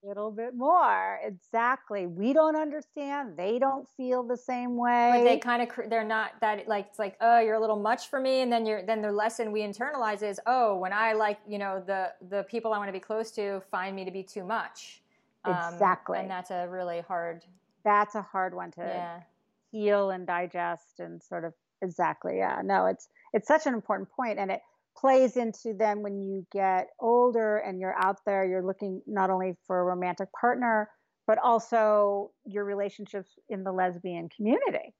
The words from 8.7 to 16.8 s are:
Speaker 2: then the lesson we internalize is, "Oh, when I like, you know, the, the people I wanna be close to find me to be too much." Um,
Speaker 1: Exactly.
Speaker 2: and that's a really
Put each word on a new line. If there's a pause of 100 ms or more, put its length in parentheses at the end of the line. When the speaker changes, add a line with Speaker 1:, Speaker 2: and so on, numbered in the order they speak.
Speaker 2:
then
the
lesson
we
internalize
is,
"Oh,
when
I
like,
you
know,
the, (160)
the
people
I
wanna
be
close
to (100)
find
me
to
be
too
much." (420)
Um, (180)
Speaker 1:
Exactly.
Speaker 2:
and
that's
a
really